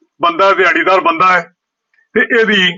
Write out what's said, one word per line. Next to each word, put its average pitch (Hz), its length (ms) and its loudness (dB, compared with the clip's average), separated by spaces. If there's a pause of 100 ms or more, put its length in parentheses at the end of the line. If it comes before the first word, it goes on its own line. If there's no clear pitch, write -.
(220)
ਬੰਦਾ, 185 320 0
ਦਿਹਾੜੀਦਾਰ 180 480 0
ਬੰਦਾ 170 380 0
ਹੈ - 20 -6 (720)
ਤੇ 240 260 0
ਇਹਦੀ 196 380 0